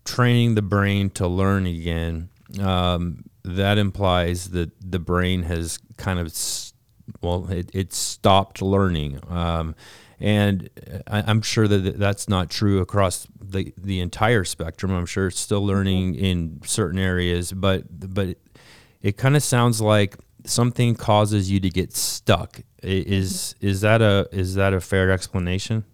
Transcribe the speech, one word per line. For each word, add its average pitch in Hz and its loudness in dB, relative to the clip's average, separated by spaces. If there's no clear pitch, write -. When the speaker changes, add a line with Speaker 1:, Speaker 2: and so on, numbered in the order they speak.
Speaker 1:
training 120 2
the 107 2
brain 101 2
to 95 -2
learn 95 2
again, 82 -4
um, 90 0
that 98 0
implies 90 0
that 87 -4
the 92 -4
brain 90 0
has 82 -4
kind 92 -4
of 85 -4
s-, - -8
well, 87 -2
it, 87 -4
it 95 -4
stopped - 2
learning. 90 0
Um, 85 -2
and 101 0
I, 104 -2
I'm 107 2
sure 110 2
that 101 4
th-, 92 -2
that's 98 -2
not 92 0
true 98 2
across 92 0
the, 95 -6
the 95 -4
entire 104 0
spectrum. 82 -6
I'm 90 -2
sure 95 -2
it's - -6
still 101 -2
learning 95 0
Speaker 2:
Mm-hmm. 98 -2
Speaker 1:
in 82 -2
certain 95 -2
areas, 90 0
but, 95 -4
but 95 -2
it, - -10
it 101 0
kinda 143 4
sounds 120 2
like 107 4
something 120 2
causes 104 2
you 98 4
to 92 2
get 90 -4
stuck. - -2
I, - -8
is, 95 -2
Speaker 2:
Mm-hmm. 101 -2
Speaker 1:
is 98 0
that 110 6
a, 101 4
is 95 -2
that 98 2
a 92 0
fair 95 2
explanation? 95 -2